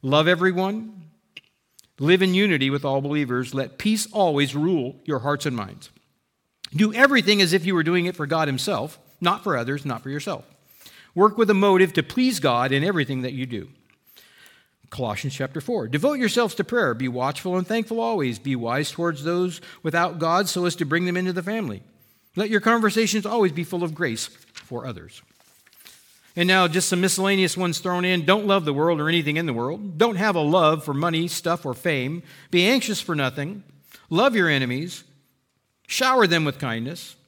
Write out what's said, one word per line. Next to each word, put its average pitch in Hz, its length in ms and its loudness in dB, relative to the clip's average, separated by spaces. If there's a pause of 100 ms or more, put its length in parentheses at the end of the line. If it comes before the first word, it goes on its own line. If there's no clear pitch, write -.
Love 147 260 2
everyone. 190 760 0 (920)
Live 175 240 4
in 190 120 2
unity 175 360 2
with 143 140 -4
all 139 160 0
believers. 131 540 -2
Let 135 240 -6
peace 214 340 0
always 147 420 2
rule 147 520 0
your 143 140 -2
hearts 143 260 -4
and 131 100 -2
minds. 98 360 -10 (840)
Do 214 180 2
everything 226 480 4
as 170 120 4
if 170 120 2
you 190 80 0
were 165 100 2
doing 170 220 2
it 175 120 -6
for 151 80 -4
God 156 240 0
himself, 135 500 -4 (220)
not 180 220 0
for 180 120 -2
others, 135 300 -4
not 120 180 -6
for 135 60 -12
yourself. 147 340 -8 (720)
Work 208 240 4
with 220 120 4
a 214 40 6
motive 190 400 6
to 175 100 2
please 254 380 0
God 127 320 2
in 139 100 2
everything 143 380 0
that 127 120 -6
you 131 120 -6
do." 117 240 -10 (1200)
Colossians 127 460 -6
chapter 139 260 -6
four, 185 260 -4
"Devote 220 320 0
yourselves 233 360 0
to 202 100 -2
prayer. 196 280 0
Be 127 140 -4
watchful 135 480 -4
and 185 100 0
thankful 226 360 -4
always. 151 380 -2
Be 135 180 -4
wise 120 340 -4
towards 165 320 -4
those 175 380 -2 (220)
without 170 360 0
God 175 300 2
so 175 160 -2
as 170 120 0
to 170 80 -2
bring 165 200 0
them 175 100 -2
into 185 160 -2
the 175 120 -6
family. 180 380 -6 (560)
Let 208 120 -2
your 214 100 2
conversations 220 680 2
always 208 280 2
be 165 100 -4
full 175 180 -4
of 160 140 -4
grace 131 340 -4 (220)
for - 340 -12
others." - 360 -14 (1120)
And 175 140 2
now 185 180 6
just 175 220 0
some 180 100 0
miscellaneous 190 560 2
ones 175 240 -2
thrown 180 240 -2
in. 180 220 0
"Don't 202 200 4
love 196 200 2
the 147 80 0
world 156 260 2
or 151 80 -2
anything 156 300 0
in 170 80 -2
the 143 80 -2
world. 160 440 -6
Don't 214 200 2
have 202 180 0
a 165 60 2
love 156 420 4
for 147 100 -6
money, 165 360 -2
stuff, 170 360 -4
or 131 80 -4
fame. 147 500 -4 (280)
Be 175 140 4
anxious 226 340 0
for 170 160 -4
nothing. 143 480 -4 (460)
Love 226 260 2
your 175 140 2
enemies. 139 560 -2 (840)
Shower 254 400 2
them 165 160 2
with 143 160 -2
kindness. 123 560 -8 (120)